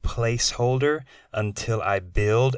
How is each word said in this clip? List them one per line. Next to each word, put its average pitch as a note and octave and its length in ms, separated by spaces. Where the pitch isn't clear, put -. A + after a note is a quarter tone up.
placeholder B2+ 960
until G#2+ 500
I G2 180
build G#2+ 580